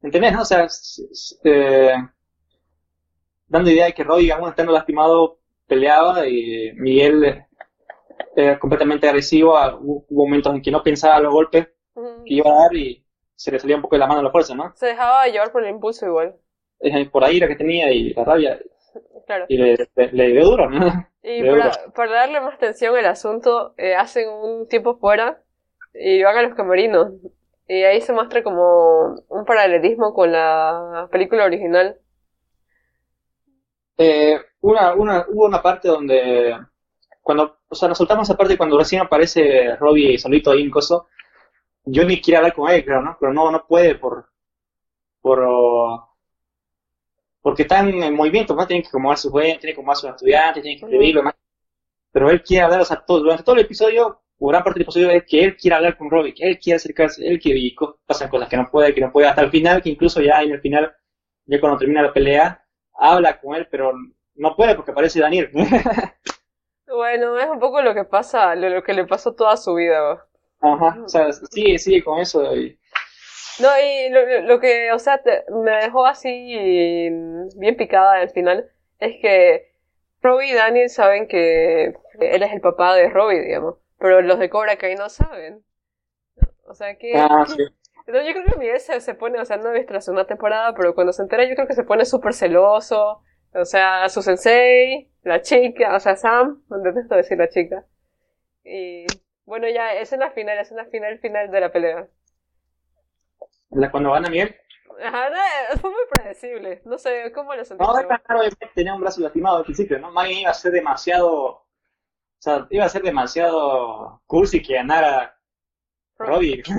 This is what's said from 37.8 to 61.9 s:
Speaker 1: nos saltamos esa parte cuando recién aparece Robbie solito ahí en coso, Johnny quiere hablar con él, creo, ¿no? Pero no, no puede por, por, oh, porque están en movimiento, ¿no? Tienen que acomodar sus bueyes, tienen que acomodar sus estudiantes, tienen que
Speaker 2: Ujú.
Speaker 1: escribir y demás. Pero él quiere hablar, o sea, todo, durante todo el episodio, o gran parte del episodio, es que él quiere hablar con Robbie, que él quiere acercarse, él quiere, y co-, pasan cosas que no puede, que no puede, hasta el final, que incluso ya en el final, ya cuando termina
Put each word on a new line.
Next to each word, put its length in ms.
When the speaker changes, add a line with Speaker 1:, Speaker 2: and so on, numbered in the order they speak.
Speaker 1:
nos 80
saltamos 300
esa 100
parte 200
cuando 200
recién 240
aparece 760
Robbie 400
solito 340
ahí 120
en 80
coso, 360
Johnny 360
quiere 180
hablar 160
con 160
él, 140
creo, 160
¿no? 180
Pero 140
no, 180
no 160
puede 280
por, 340
por, 260
oh, 640
porque 220
están 260
en 140
movimiento, 400
¿no? 100
Tienen 180
que 60
acomodar 280
sus 140
bueyes, 280
tienen 160
que 60
acomodar 160
sus 120
estudiantes, 540
tienen 160
que 60
Speaker 2:
Ujú. 80
Speaker 1:
escribir 160
y 80
demás. 160
Pero 200
él 120
quiere 200
hablar, 180
o 40
sea, 200
todo, 160
durante 220
todo 120
el 80
episodio, 580
o 100
gran 140
parte 160
del 60
episodio, 260
es 160
que 180
él 120
quiere 200
hablar 200
con 140
Robbie, 220
que 140
él 120
quiere 180
acercarse, 500
él 120
quiere, 200
y 160
co-, 300
pasan 240
cosas 200
que 80
no 140
puede, 240
que 60
no 120
puede, 140
hasta 160
el 80
final, 320
que 60
incluso 320
ya 220
en 100
el 80
final, 320
ya 140
cuando 180
termina 240